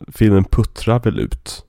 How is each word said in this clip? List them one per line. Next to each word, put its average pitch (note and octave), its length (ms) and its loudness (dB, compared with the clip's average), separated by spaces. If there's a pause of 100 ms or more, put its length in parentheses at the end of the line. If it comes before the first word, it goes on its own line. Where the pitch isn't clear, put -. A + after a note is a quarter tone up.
(120)
filmen G2 320 4
puttrar - 560 -2
väl A2 180 -4
ut - 500 -10